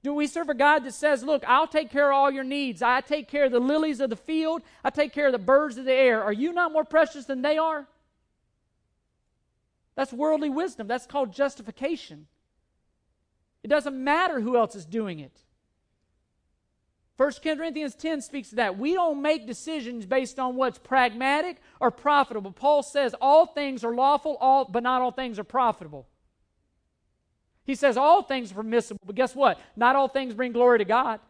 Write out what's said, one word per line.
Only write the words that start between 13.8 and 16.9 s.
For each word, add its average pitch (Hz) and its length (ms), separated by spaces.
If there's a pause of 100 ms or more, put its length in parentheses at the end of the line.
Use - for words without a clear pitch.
matter 311 380
who 240 160
else 220 180
is 175 120
doing 190 320
it. - 240 (1800)